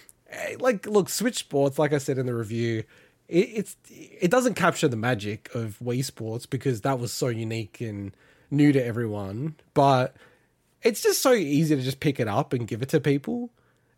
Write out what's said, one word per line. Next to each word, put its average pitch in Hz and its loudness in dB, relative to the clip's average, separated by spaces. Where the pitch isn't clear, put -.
eh, - -10
like, 240 0
look, 208 2
Switch - -2
Sports, 139 0
like 147 2
I 147 2
said 135 -2
in 127 -2
the 123 -4
review, 113 -2
it, 190 0
it's, 208 -8
it - -4
doesn't 247 4
capture 170 2
the 120 0
magic 107 -4
of 113 -6
Wii 123 -2
Sports 113 -10
because 120 -2
that 135 0
was 117 -6
so - -2
unique 113 -6
and 101 -8
new 147 6
to 135 2
everyone, 113 -4
but 135 4
it's 226 2
just 415 2
so 262 6
easy 151 4
to 131 0
just 131 -4
pick 143 0
it 117 0
up 110 0
and 120 -2
give 113 -6
it 131 -6
to 156 4
people. 226 -2